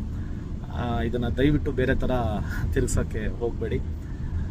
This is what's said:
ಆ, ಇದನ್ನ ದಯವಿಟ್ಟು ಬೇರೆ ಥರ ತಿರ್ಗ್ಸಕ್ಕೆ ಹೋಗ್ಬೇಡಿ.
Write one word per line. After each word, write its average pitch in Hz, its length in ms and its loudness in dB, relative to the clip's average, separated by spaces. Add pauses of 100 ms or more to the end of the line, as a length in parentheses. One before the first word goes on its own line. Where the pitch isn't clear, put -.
(760)
ಆ, 117 260 0
ಇದನ್ನ 117 280 0
ದಯವಿಟ್ಟು 143 440 4
ಬೇರೆ 127 220 2
ಥರ 127 160 2 (640)
ತಿರ್ಗ್ಸಕ್ಕೆ 120 540 0
ಹೋಗ್ಬೇಡಿ. 117 520 -2 (720)